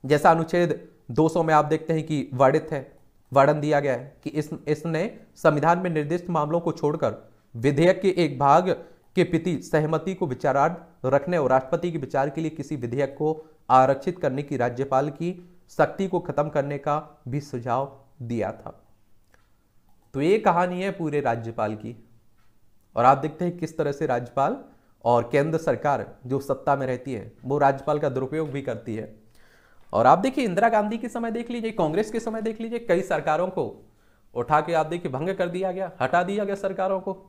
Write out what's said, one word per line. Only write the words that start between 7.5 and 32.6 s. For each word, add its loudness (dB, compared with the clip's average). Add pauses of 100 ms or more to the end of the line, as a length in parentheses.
विधेयक 4
के 2
एक 0
भाग 6 (460)
के 4
प्रति 0
सहमति 0
को -4
विचारार्थ -2
रखने 2
और 2
राष्ट्रपति 2
के -6
विचार -2
के -6
लिए -4
किसी -8
विधेयक -4
को -2 (360)
आरक्षित 4
करने -2
की -4
राज्यपाल 0
की -6 (380)
शक्ति 0
को 0
खत्म -2
करने -2
का -2 (300)
भी -4
सुझाव -4 (320)
दिया -2
था। -16 (1400)
तो -4
ये 4
कहानी 2
है -2
पूरे -4
राज्यपाल -2
की -12 (1000)
और 4
आप 8
देखते -4
हैं -4
किस -8
तरह 0
से -4
राज्यपाल 0 (480)
और 4
केंद्र 2
सरकार -2 (200)
जो -2
सत्ता 0
में -4
रहती -6
है -10 (120)
वो -2
राज्यपाल 2
का 0
दुरुपयोग -4
भी -6
करती -8
है। -10 (800)
और 2
आप 8
देखिए 0
इंदिरा 2
गांधी 0
के -8
समय -6
देख -8
लीजिए, -6
कांग्रेस 0
के -4
समय -6
देख -6